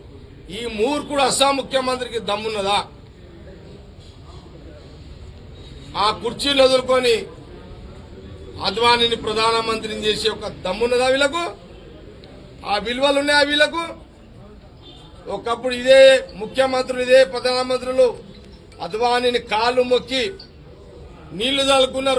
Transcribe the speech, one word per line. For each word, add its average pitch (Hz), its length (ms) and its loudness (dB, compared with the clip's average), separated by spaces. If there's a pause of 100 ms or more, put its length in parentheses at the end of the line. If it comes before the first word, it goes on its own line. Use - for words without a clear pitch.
(580)
ఈ 233 40 -10 (180)
మూర్ఖుడు 285 500 0
అస్సాం 277 300 2
ముఖ్యమంత్రికి 254 600 -4 (100)
దమ్మున్నదా? 208 500 -2 (3250)
ఆ 208 40 2 (140)
కుర్చీలు 262 440 0
వదులుకొని 254 500 2 (1500)
అద్వానీని 233 580 2
ప్రధానమంత్రిని 220 840 -2
చేసే 214 280 0
ఒక 208 140 -10 (160)
దమ్మున్నదా 240 480 0
వీళ్ళకు? 285 300 0 (1300)
ఆ 208 40 0 (100)
విలువలు 262 360 2
ఉన్నాయా 294 300 4
వీళ్ళకు? 302 320 2 (1500)
ఒకప్పుడు 233 460 -4
ఇదే 262 200 8 (400)
ముఖ్యమంత్రులు, 254 680 -2
ఇదే 254 120 8 (140)
ప్రధానమంత్రులు 254 760 0 (800)
అద్వానీని 240 560 0 (120)
కాళ్ళు 240 380 2
మొక్కి 247 320 0 (1120)
నీళ్లు 269 320 0
చల్లుకున్న 262 500 2